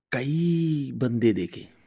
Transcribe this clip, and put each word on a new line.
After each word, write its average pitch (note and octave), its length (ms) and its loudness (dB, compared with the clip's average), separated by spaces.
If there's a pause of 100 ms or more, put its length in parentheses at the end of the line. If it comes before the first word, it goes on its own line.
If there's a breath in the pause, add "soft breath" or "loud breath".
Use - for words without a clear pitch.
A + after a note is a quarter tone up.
(120)
कई D#3 840 0
बंदे A#2 380 2
देखे, F2+ 360 -4 (180)